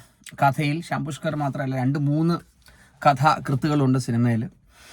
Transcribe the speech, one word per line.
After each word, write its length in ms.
കഥയിൽ, 400
ശ്യാം 240
പുഷ്കർ 300
മാത്രമല്ല, 400
രണ്ട് 240
മൂന്ന് 340
കഥാകൃത്തുകളുണ്ട് 920
സിനിമയിൽ. 500